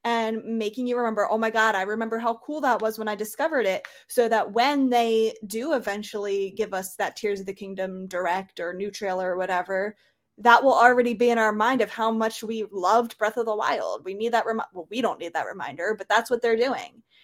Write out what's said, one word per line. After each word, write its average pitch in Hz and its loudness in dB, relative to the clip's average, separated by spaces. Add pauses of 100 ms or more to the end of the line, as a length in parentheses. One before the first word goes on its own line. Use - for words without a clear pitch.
and 226 0
making 226 -4
you 247 0
remember, 220 0
"Oh 220 2
my 226 0
God, 220 4
I 190 0
remember 220 -4
how 233 -2
cool 302 -8
that 247 2
was 220 -2
when 214 -6
I 214 -2
discovered 254 -2
it," 190 -2 (200)
so 233 2
that 214 0
when 269 2
they 226 2 (120)
do 226 -4
eventually 202 -4
give 202 -2
us 190 -6
that 190 -4
Tears 202 -4
of 190 -12
the 196 -6
Kingdom 190 -8
direct 185 -4
or 175 -6
new 196 -6
trailer 185 -4
or 180 -4
whatever, 190 -2 (420)
that 233 8
will 262 6
already 240 6
be 240 4
in 233 2
our 214 4
mind 226 2
of 202 0
how 226 -2
much 220 -2
we 220 -6
loved 208 2
Breath 220 0
of 233 -2
the 220 -2
Wild. - -2
We 190 -8
need 220 -4
that 233 2
remi-, 220 -2 (100)
well, 175 -12
we 226 -4
don't 202 0
need 170 -10
that 143 -2
reminder, 165 -6
but 196 -10
that's 220 2
what 233 0
they're 233 2
doing. 226 -4 (220)